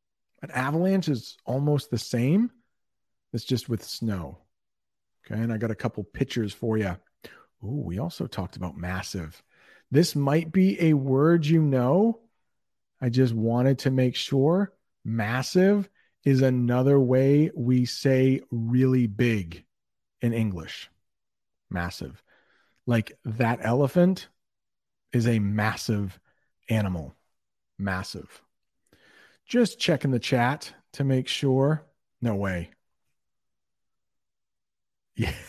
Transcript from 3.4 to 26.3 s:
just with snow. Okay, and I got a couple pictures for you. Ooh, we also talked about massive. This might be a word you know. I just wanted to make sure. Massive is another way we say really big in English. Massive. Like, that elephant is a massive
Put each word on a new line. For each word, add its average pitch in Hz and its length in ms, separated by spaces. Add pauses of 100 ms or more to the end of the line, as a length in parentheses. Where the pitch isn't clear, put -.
just 123 240
with 117 140
snow. 98 560 (840)
Okay, 107 140
and 117 140
I 110 40
got 110 140
a 107 40
couple 113 280
pictures 110 500
for 110 240
you. 95 180 (680)
Ooh, 135 220
we 87 140
also 165 260
talked - 300
about 90 220
massive. 90 680 (480)
This 156 240
might 151 360
be 190 300
a 160 120
word 147 520
you 160 160
know. 147 600 (800)
I 127 80
just 123 240
wanted 120 460
to 135 120
make 127 240
sure. 165 580 (320)
Massive 131 840 (340)
is 135 180
another 127 580
way 135 560
we 123 300
say 131 640
really 123 580
big 104 580 (560)
in 117 120
English. 101 560 (800)
Massive. 87 540 (640)
Like, 117 360
that 120 380
elephant 143 640 (840)
is 117 140
a 113 120
massive 104 800 (500)